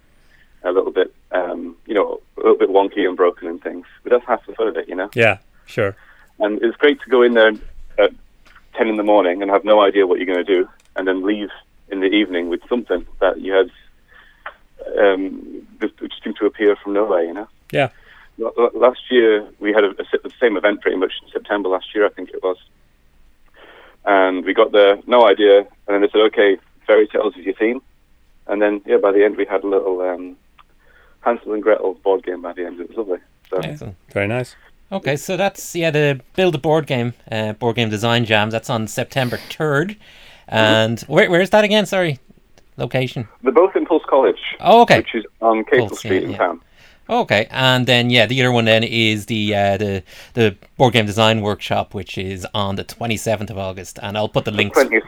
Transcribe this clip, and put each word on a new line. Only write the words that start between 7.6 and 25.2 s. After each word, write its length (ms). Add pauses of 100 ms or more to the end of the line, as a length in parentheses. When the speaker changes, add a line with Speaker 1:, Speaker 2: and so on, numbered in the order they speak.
Speaker 1:
at 140 (640)
ten 140
in 80
the 60
morning 380
and 80
have 160
no 160
idea 240
what 140
you're 80
gonna 160
do, 260 (260)
and 120
then 180
leave 240 (400)
in 120
the 120
evening 360
with 200
something 380 (140)
that 200
you 120
had, 180 (1300)
um, 720 (140)
just, 160
just 260
seemed 140
to 80
appear 320
from 160
nowhere, 300
you 100
know? 140 (240)
Speaker 2:
Yeah. 180 (500)
Speaker 1:
L-, 180
l-, 160
last 280 (100)
year, 340 (140)
we 140
had 100
a, 60
a, 120
s-, 220
the 160
same 180
event 240
pretty 160
much 140 (120)
in 80
September 380
last 240
year, 120
I 40
think 200
it 120
was. 160 (1500)
And 400
we 80
got 180
there, 260 (100)
no 200